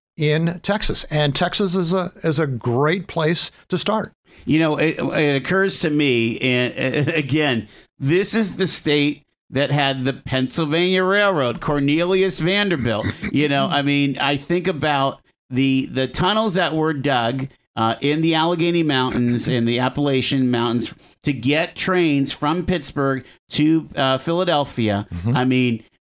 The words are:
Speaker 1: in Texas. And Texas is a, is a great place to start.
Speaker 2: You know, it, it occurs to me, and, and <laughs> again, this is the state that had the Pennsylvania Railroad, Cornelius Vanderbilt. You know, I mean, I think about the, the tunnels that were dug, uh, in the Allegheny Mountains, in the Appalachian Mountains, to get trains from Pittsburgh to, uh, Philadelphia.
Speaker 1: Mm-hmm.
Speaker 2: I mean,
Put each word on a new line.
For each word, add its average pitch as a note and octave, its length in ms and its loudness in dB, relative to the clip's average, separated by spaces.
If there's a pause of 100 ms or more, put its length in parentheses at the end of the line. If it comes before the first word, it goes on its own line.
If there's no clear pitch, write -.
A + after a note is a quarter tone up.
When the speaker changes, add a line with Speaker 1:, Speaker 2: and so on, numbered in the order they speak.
(160)
Speaker 1:
in D#3+ 460 0
Texas. G3+ 480 -2
And D3 240 2
Texas F3+ 400 -2
is F3 180 0
a, F#3 200 -2 (100)
is D#3 160 0
a D#3+ 80 0
great C3+ 600 0
place D#3+ 420 -2 (180)
to F#3 80 -2
start. G#3 360 -2 (340)
Speaker 2:
You D3+ 140 4
know, D#3 180 2
it, D#3 200 0
it D3 380 0
occurs F#3 440 0
to E3 100 0
me, B2 480 2
and, B2 360 0
and C3 340 -2
<laughs> E3+ 80 -2
again, C3+ 520 0 (300)
this E3+ 360 0
is G3+ 220 0
the F#3 120 0
state D3 560 0 (260)
that C3+ 220 0
had C3+ 320 0
the C3 80 0
Pennsylvania D#3+ 880 0
Railroad, F#3 580 0
Cornelius E3+ 760 0
Vanderbilt. D#3+ 680 0 (260)
You D3 160 2
know, C#3 180 0
I C#3+ 160 0
mean, C#3+ 360 0
I C#3 180 0
think E3+ 320 -2
about D3 520 0 (300)
the, C3 360 2
the B2+ 200 -2
tunnels G3 480 0
that E3 200 0
were D#3 200 0
dug, C3+ 540 0 (280)
uh, A2+ 240 2
in D3 200 2
the E3 140 4
Allegheny E3+ 500 2
Mountains, B2 640 0
in A#2+ 160 0
the A#2 160 0
Appalachian C3 720 0
Mountains, A#2+ 440 0 (300)
to C#3+ 80 0
get C#3+ 420 -2
trains D#3 580 0
from D#3+ 320 -2
Pittsburgh C#3 600 -2 (260)
to, D#3 460 2
uh, C3+ 220 2
Philadelphia. C#3+ 920 0
Speaker 1:
Mm-hmm. F#2+ 240 0
Speaker 2:
I B2+ 80 2
mean, B2+ 380 2 (200)